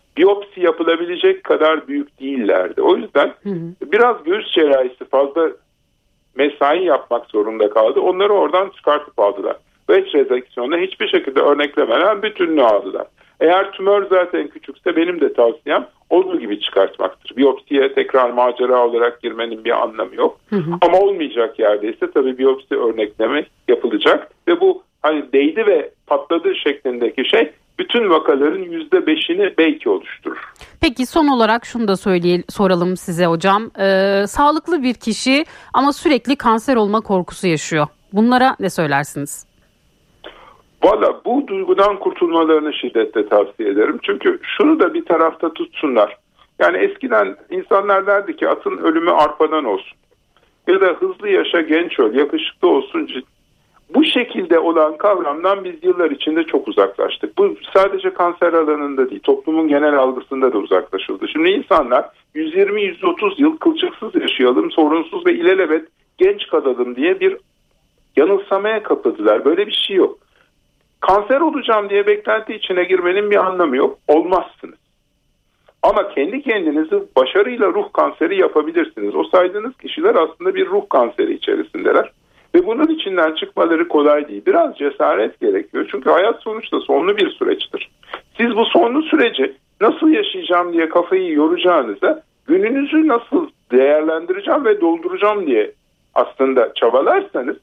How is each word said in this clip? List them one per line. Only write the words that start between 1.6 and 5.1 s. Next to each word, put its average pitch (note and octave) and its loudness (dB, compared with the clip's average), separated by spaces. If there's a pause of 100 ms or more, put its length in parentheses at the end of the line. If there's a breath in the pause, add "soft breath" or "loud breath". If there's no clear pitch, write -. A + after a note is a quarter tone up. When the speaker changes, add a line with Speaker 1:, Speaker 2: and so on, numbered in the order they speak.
Speaker 1:
büyük C#3+ -8
değillerdi. G2+ -2
O E3+ 4
yüzden G#3 -2
Speaker 2:
Hı G3+ -10
hı. E3 -8
Speaker 1:
biraz A3 2
göğüs G3 -4
cerrahisi C#3 0
fazla C#3 0 (840)